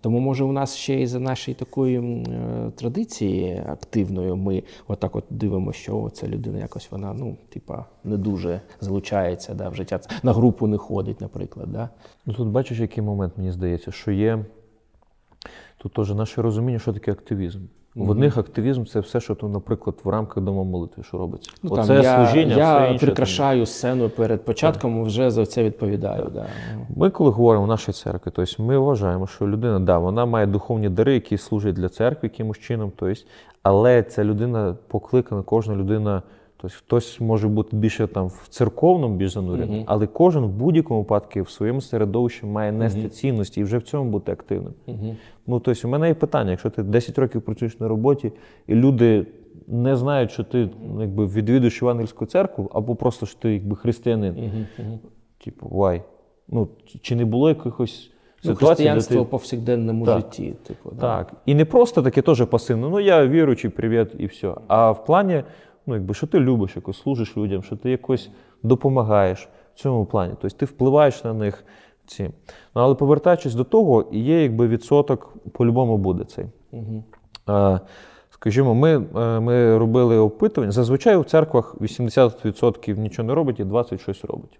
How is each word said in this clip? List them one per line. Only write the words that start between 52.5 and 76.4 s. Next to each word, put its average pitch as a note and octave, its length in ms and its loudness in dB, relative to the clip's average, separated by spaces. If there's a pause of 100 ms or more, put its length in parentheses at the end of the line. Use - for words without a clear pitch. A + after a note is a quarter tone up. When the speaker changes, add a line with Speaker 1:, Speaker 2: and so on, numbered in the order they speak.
Speaker 2:
або A2+ 200 -2
просто, A#2 320 -2
що - 140 -16
ти, A2+ 140 0
якби, G2+ 220 -4
християнин. A2 580 -2
Speaker 1:
Мгм, A2 320 -8 (220)
мгм. A2+ 100 -12 (460)
Speaker 2:
Типу, - 220 -16
why? F#2 360 0 (460)
Ну, G#2+ 200 -2 (180)
чи, - 120 -20
чи - 180 -4
не A#2+ 80 0
було A#2+ 240 2
якихось B2+ 600 -4 (340)
Speaker 1:
Ну, E3+ 100 -2
Speaker 2:
ситуацій, F#2 60 -4
де C3+ 60 6 (240)
Speaker 1:
християнство A#2 260 0
Speaker 2:
ти B2 60 4
Speaker 1:
в A#2 40 -2
повсякденному A#2 800 -2
Speaker 2:
Так. A2+ 100 4
Speaker 1:
житті, - 380 -6 (120)
типу, - 240 -14
да. A#2+ 100 -12
Speaker 2:
Так. A2+ 320 -2 (140)
І C#3 80 4
не D3+ 100 6
просто A#3 380 4
таке B2+ 200 2
теж B2 240 4
пасивне, A#2+ 420 0
ну, F#3+ 120 0
я F3 260 6
віруючий, C3+ 440 2
привіт, A2+ 380 0 (100)
і - 80 -6
все. G2 280 -6 (140)
А A2 220 6
в G#2 140 -4
плані, F3 400 2 (420)
ну, C3+ 80 -4
якби, G2+ 200 -4
що D3+ 120 -6
ти E3 140 2
любиш, A#2+ 360 2
якось - 220 -10
служиш A#2+ 380 -4
людям, G2 260 -4
що - 140 -12
ти B2+ 140 -4
якось B2+ 400 -2 (320)
допомагаєш A2+ 840 0 (260)
в - 40 -20
цьому B2 260 -2
плані. F#2+ 360 -4
Тобто G2+ 160 -8
ти - 80 -4
впливаєш C3+ 600 2
на A2+ 100 -6
них G#2 300 -4 (420)
цим. - 260 -8 (440)
Ну, A#2 60 2
але C3 120 4
повертаючись D3 600 2
до B2 100 -2
того, E3 480 4
є, D3 300 2
якби, A#2+ 260 2
відсоток C#3 640 0 (180)
по-любому A#2+ 460 2
буде F#2 260 0
цей. - 220 -12 (260)